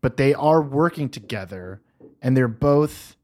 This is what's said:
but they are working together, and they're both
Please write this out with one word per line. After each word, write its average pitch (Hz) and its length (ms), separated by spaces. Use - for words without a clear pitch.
but 127 160
they 139 160
are 156 280
working 147 480
together, 95 720
and 131 160
they're 127 100
both 143 760